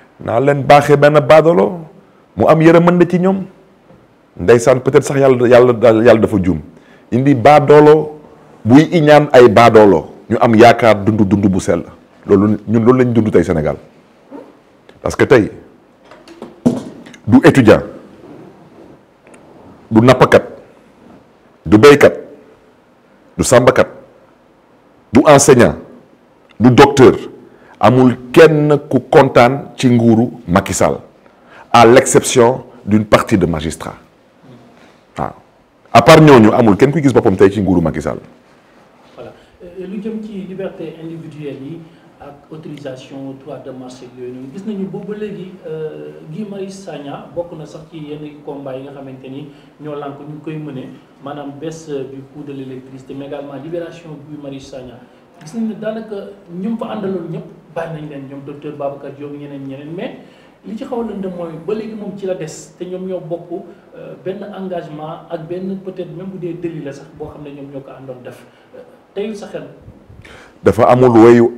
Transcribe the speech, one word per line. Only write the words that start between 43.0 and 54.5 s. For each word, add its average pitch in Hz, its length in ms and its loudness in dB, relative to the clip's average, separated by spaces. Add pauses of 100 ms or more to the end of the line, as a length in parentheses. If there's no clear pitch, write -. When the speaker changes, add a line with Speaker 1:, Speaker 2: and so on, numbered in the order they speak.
Speaker 2:
droit 139 220 -18
de 131 60 -18
marché 127 360 -20
ak 123 100 -20
yooyu 123 140 -16
noonu, 127 240 -18
gis 196 100 -18
nañu 196 220 -10
boobu - 240 -14
ba 208 80 -12
léegi, 185 320 -14 (160)
euh, 151 440 -14 (200)
Guy 208 180 -14
Marius 190 360 -16
Sagna 143 500 -16
bokk 170 240 -12
na 151 60 -18
sax 160 160 -20 (100)
ci 165 80 -20
yenn 151 240 -16 (220)
combat 139 320 -14
yi 135 60 -16
nga 143 100 -20
xamante 135 360 -20
ni 143 200 -18 (320)
ñoo 147 180 -14
lànk 143 240 -16
ñu 151 180 -18
koy 160 140 -14
mëne, 147 320 -14 (340)
maanaam 143 380 -16
baisse, 160 300 -16
euh, 139 160 -10
du 135 160 -18 (120)
coût 151 140 -18
de 139 60 -14
l'électricité, 131 600 -18
mais 139 120 -16
également 143 360 -16
libération 165 500 -14 (180)
Guy 147 120 -18
Marius 135 300 -18